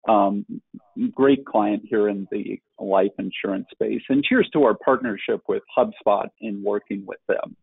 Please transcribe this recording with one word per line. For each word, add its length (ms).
Um, 360
great 340
client 400
here 220
in 240
the 280
life 400
insurance 520
space. 360
And 160
cheers 300
to 100
our 100
partnership 760
with 140
HubSpot 500
in 240
working 420
with 220
them. 360